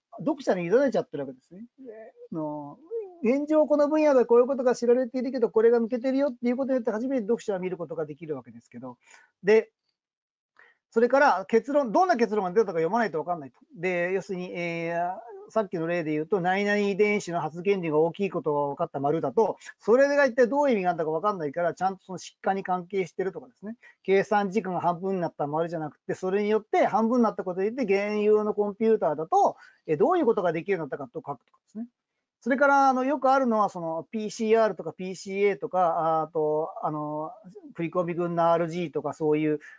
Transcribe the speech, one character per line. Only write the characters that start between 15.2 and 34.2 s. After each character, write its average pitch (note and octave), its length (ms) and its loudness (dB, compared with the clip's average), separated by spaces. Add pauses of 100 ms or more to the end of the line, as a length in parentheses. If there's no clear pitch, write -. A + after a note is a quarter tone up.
さ A3 120 0
っ F#3 60 -8
き F3+ 100 -6
の D#3+ 80 -4
例 F3 160 -2
で D3+ 100 -4
言 D3+ 100 -2
う D#3+ 40 -8
と、 G3 140 0
何 F#3 240 0
々 G#3 140 2
遺 G3+ 180 0
伝 G#3 240 2
子 F3 100 -8
の E3+ 100 -4
発 D#3 200 -6
現 G3 220 0
量 D#3+ 100 -2
が D3+ 60 4
大 E3 140 4
き G3 140 -4
い - 40 -6
こ F3 100 -4
と D3 140 -2
が C#3+ 140 0
分 C#3 80 -6
か E3 80 -2
っ - 60 -4
た C#3+ 80 -8
丸 D3 220 0
だ C#3 120 -4
と、 G#3+ 260 0 (220)
そ A3 160 4
れ C#4 120 6
が C#4+ 160 4
一 A#3 100 0
体 B3 140 4
ど C#4 140 0
う C#4+ 60 4
い B3+ 40 4
う - 20 4
意 - 40 4
味 F#3 60 -2
が F3+ 60 2
あ - 20 0
る E3 40 -8
ん - 20 -2
だ E3 60 -2
か D#3 60 -2
分 D#3+ 100 -2
か G#3 120 0
ん F#3+ 60 -8
な D3+ 80 -4
い C3+ 60 -6
か E3+ 80 -4
ら、 E3+ 140 0
ち - 80 -8
ゃ F#3+ 80 0
ん F#3+ 80 -8
と - 60 -20
そ F#3+ 80 -14
の E3+ 60 -10
疾 - 220 -16
患 G3 160 -2
に F#3+ 60 -4
関 F3+ 240 -4
係 F#3 200 -2
し - 60 -20
て F#3 100 -6
る F#3 100 -4
と E3 80 -14
か B3+ 80 -18
で - 60 -20
す F#3+ 120 -20
ね。 A3+ 100 -12 (260)
計 F#3+ 220 2
算 G3+ 260 0
時 G3 120 -2
間 F#3 100 -6
が E3+ 80 -2
半 E3 200 0
分 F#3+ 160 -4
に F3+ 40 -4
な D#3+ 80 -2
っ - 80 -10
た D3+ 100 -4
丸 D#3+ 220 -2
じ E3 80 -8
ゃ - 20 -6
な D3+ 120 -8
く - 100 -20
て、 F#3 140 -8
そ F#3 160 -6
れ G#3 120 0
に G#3 60 -2
よ G#3+ 120 2
っ - 40 -8
て E4 220 2
半 A3 220 0
分 B3 100 0
に A#3 40 4
な A3 80 2
っ - 60 -6
た F#3+ 80 -6
こ F3+ 100 -6
と F#3+ 60 -4
に G3 60 0
よ A3+ 60 -4
っ B3+ 40 -10
て、 C#4 60 -2
現 G#3 400 0
有 G#3+ 220 4
の G#3 100 -2
コ G#3 160 -2
ン G3 40 -10
ピ A3 120 0
ュ A3 80 6
ー G#3+ 40 2
タ F3 140 0
ー C#3+ 40 -4
だ D#3 100 -6
と、 F#4 300 2 (300)
え D#3+ 80 0
ー、 - 40 2
ど C4+ 140 4
う F#4 60 2
い D#4+ 40 2
う A#3+ 40 2
こ A3+ 80 4
と G3 80 0
が F3 100 2
で E3 100 -4
き - 100 -14
る F3+ 60 0
よ D#3+ 60 -6
う - 20 -6
に C3 40 -16
な D#3+ 60 -6
っ - 20 -14
た - 0 -
か C3+ 140 -14
と E3 60 -12
書 C#3+ 180 -10
く - 80 -20
と - 80 -20
か - 140 -20
で - 40 -20
す G#3 80 -14
ね。 A#3+ 80 -10 (540)
そ A#3 100 -4
れ C4+ 60 2
か C#4 120 4
ら、 C#4 200 6
あ C4 40 6
の、 B3+ 120 0
よ C#4 140 0
く C4 120 2
あ C4+ 80 4
る C4+ 80 2
の A3 120 2
は、 G3 100 2
そ F3+ 120 -10
の、 E3 320 -6
ピ G#3+ 140 -6